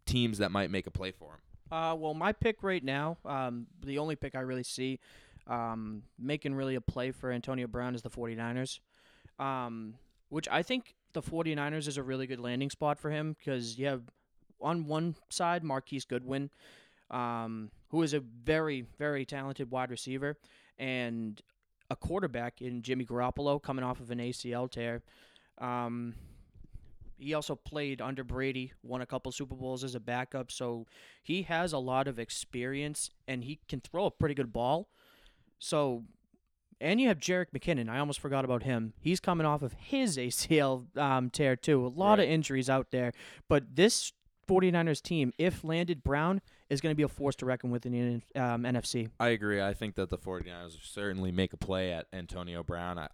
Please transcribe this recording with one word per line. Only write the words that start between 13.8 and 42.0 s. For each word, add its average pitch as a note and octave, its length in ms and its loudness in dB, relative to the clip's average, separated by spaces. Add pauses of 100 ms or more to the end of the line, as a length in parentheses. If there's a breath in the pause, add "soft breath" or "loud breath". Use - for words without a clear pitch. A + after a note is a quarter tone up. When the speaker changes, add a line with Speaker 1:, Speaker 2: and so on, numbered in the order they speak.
Speaker 2:
have C3 180 -2 (560)
on D#3+ 260 0
one D#3 300 0 (140)
side F3 340 0
Marquise C3+ 420 -4
Goodwin, C3 440 -2 (640 loud breath)
um, A#2 600 -4 (180)
who D#3+ 120 2
is D3+ 120 2
a D3+ 60 2
very, C3+ 600 0
very C#3 440 -4
talented C3+ 440 -6
wide B2+ 220 -2
receiver C3+ 460 -4 (420 soft breath)
and A#2 600 -4 (480)
a C3 60 -2
quarterback C#3 680 -2
in B2 200 -4
Jimmy B2 240 0
Garoppolo B2+ 560 0
coming C3 220 -2
off B2+ 160 -2
of A#2+ 100 -12
an A#2+ 100 -4
A A#2+ 120 -2
C A#2+ 220 -4
L B2+ 140 -2
tear. A#2 360 -4 (560 soft breath)
Um, A#2+ 560 -4 (1000 loud breath)
he C#3+ 160 -4
also D3+ 220 -2
played C#3+ 460 -4
under C3 220 -6
Brady, B2+ 480 -2 (100)
won B2+ 200 -6
a B2 40 -6
couple C3 260 -6
Super C3 240 -6
Bowls B2+ 280 -6
as C3 100 -6
a B2+ 60 -4
backup, B2 520 -4
so A#2+ 360 -4 (340 loud breath)
he F3+ 220 0
has E3 300 0
a D3 40 0
lot C3 300 2
of B2+ 100 -4
experience, C3+ 960 -4 (160)
and B2+ 160 -4
he C#3+ 240 -8
can C3+ 140 -4
throw F3+ 240 0
a E3 60 4
pretty D3+ 220 2
good C3 180 -2
ball. B2+ 380 2 (720 soft breath)
So, C3+ 440 2 (800)
and F#3 180 4
you C4 80 8
have F#3 120 6
Jerick F3+ 320 0
McKinnon. C3 360 0
I A#2 120 -2
almost D3 200 0
forgot C3+ 240 0
about B2 200 2
him. A#2 360 0
He's F3 220 2
coming E3+ 240 2
off D3 160 4
of C3 120 -4
his B3 440 0
A B2 140 0
C - 280 4
L, C3 280 2 (100)
um, C3 320 4
tear, C3+ 260 4
too. C3 300 6
A - 20 2
lot F#3+ 320 6